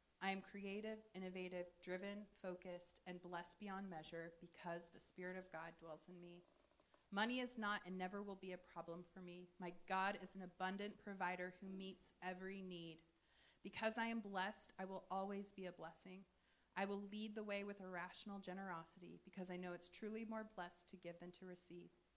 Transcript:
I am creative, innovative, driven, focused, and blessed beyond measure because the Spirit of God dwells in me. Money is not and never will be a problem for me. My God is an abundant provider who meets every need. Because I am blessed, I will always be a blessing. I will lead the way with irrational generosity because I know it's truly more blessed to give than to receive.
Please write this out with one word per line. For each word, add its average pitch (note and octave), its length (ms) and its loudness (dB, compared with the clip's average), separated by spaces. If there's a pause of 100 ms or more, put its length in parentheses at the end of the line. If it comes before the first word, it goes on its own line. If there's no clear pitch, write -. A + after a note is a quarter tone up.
(200)
I G3 120 6
am F#3+ 100 4
creative, G#3 560 0 (180)
innovative, F3+ 520 0 (160)
driven, G3+ 420 0 (160)
focused, F3+ 640 -2
and F3+ 160 -2
blessed F3 380 -2
beyond G3 300 -2
measure E3 520 -4
because E3+ 520 -4
the - 60 -12
Spirit F#3 380 -2
of F#3 140 -6
God E3 280 -4
dwells E3 300 -8
in F3+ 100 -10
me. F3 220 -10 (720)
Money A3+ 280 8
is B3 200 0
not G#3 260 4
and F#3 120 0
never F#3+ 260 2
will G3 180 -4
be F#3 120 -2
a F3+ 200 -6
problem E3+ 300 -2 (100)
for F#3 80 -10
me. F3 260 -8 (120)
My F3+ 140 0 (140)
God G3 360 6
is F#3 120 -4
an G3 60 -4
abundant F#3+ 520 2 (100)
provider F#3 580 2
who G3 60 -6
meets F#3+ 460 -4 (140)
every F#3+ 340 -2
need. E3+ 360 -4 (680)
Because A3 360 4
I A3+ 80 6
am A3+ 140 4
blessed, G3 580 2
I F#3+ 60 0
will F#3+ 260 -2
always G3 420 2
be F#3 140 -2
a F3 40 -2
blessing. F3 500 -8 (540)
I G3 100 6
will G3+ 260 4
lead G#3+ 240 0
the A3 80 0
way G3+ 200 4
with G3+ 180 -4
irrational F#3 580 -2
generosity F3+ 840 -4
because F#3 280 -2
I F3+ 60 0
know F3+ 160 0
it's F3 160 -4
truly A3 380 -2
more A3 280 0
blessed F3 340 -4
to F#3+ 80 -10
give F3 220 -6
than F3 120 -6
to F#3 140 -10
receive. F3 440 -6 (280)